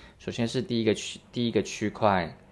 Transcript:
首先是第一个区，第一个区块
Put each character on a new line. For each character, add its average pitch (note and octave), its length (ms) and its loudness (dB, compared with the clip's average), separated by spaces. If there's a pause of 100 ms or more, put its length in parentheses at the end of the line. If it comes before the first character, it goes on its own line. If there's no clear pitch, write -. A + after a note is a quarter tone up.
(200)
首 - 100 -10
先 A#2 160 -2
是 B2 160 -2
第 A2+ 200 0
一 - 20 0
个 A2 100 4
区， - 280 -6 (100)
第 A#2+ 160 0
一 A#2 40 0
个 G#2+ 120 2
区 - 260 -4
块 F#2+ 460 2 (160)